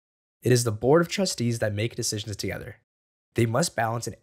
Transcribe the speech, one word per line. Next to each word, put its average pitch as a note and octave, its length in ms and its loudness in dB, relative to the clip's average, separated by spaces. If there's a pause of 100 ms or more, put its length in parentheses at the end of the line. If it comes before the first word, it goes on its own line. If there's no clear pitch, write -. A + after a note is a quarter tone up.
(420)
It A#2+ 100 4
is A#2+ 120 4
the A#2 80 -2
Board C3 300 4
of E3+ 80 -2
Trustees A#2+ 500 -2
that G#2+ 140 -2
make G#2+ 220 -4
decisions G#2+ 420 -6
together. - 400 -8 (560)
They A#2 120 2
must B2 300 0
balance A#2 320 -2
an G#2+ 160 -10